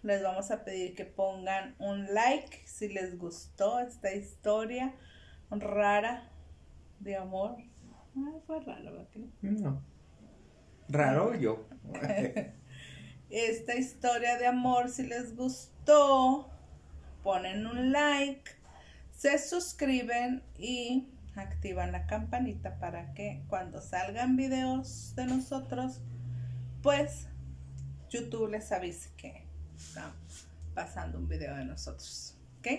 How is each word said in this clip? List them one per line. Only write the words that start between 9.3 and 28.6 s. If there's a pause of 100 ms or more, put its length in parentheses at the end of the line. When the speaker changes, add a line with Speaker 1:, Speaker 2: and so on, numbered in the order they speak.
Speaker 2:
No. (1040)
Raro
yo. (260)
Speaker 1:
<laughs>
Esta
historia
de
amor,
si
les
gustó, (720)
ponen
un
like, (680)
se
suscriben (160)
y (260)
activan
la
campanita
para
que
cuando
salgan
videos
de
nosotros, (800)
pues, (840)
YouTube
les